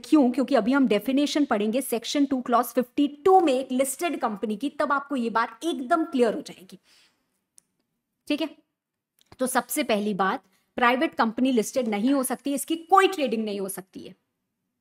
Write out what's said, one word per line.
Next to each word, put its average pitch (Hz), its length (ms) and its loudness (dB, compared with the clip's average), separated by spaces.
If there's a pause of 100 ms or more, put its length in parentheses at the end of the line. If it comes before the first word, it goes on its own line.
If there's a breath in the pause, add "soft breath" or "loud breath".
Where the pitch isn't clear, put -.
क्यों? 277 260 4
क्योंकि 254 240 0
अभी 226 180 2
हम 277 160 4
डेफिनेशन 269 560 2
पढ़ेंगे 220 360 0
सेक्शन 269 460 -2
टू 262 140 -2
क्लॉज 240 260 2
फिफ्टी 262 400 -2 (180)
टू 381 160 8
में 311 120 2
एक 254 200 -2
लिस्टेड 269 480 -2
कंपनी 214 360 -4
की, 269 140 -6
तब 294 220 -2
आपको 277 240 -4
ये 233 140 -2
बात 226 340 -4
एकदम 320 400 -2
क्लियर 240 300 0
हो 202 60 -8
जाएगी, - 380 -18 (1500 soft breath)
ठीक 294 120 -2
है। 311 160 -8 (840)
तो 254 80 -2
सबसे - 360 -2
पहली 208 320 -2
बात, 196 300 -2 (320)
प्राइवेट 254 380 0
कंपनी 247 380 0
लिस्टेड 247 360 0
नहीं 214 240 0
हो 285 100 2
सकती, 254 320 -4
इसकी 320 220 -4
कोई 381 320 4
ट्रेडिंग 240 360 -2
नहीं 202 160 -6
हो 196 80 -6
सकती - 320 -14
है, - 140 -18 (680)